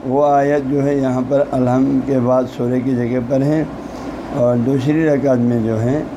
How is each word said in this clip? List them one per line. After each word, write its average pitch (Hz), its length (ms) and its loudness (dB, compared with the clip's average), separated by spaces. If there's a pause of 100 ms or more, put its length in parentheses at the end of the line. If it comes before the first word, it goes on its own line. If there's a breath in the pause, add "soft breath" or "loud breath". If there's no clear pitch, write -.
وہ 135 200 2
آیت 143 440 2
جو 139 140 0
ہے 143 100 0
یہاں 131 340 0
پر 139 220 2
الحمد 131 560 0
کے 135 120 0
بعد 127 240 2 (140)
سورہ 123 280 0
کی 131 120 0
جگہ 120 220 -2 (100)
پر 135 140 0
ہے، 151 220 0 (720 loud breath)
اور 120 200 2
دوسری 139 520 0
رکعت 135 300 2
میں 120 260 2
جو 110 180 0
ہے 135 200 0 (140)